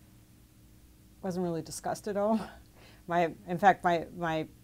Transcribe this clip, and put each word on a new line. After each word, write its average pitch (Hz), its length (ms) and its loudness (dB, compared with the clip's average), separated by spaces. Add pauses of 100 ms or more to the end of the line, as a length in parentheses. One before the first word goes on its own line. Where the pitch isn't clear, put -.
(1200)
wasn't 185 220 -4
really 170 180 -2
discussed - 480 -8
at 202 80 -4
all. 214 220 2 (360)
<laughs> - 320 -20
My, 170 260 2 (160)
in 175 80 -2
fact, 180 260 6
my, 170 240 2 (100)
my 160 300 -2 (160)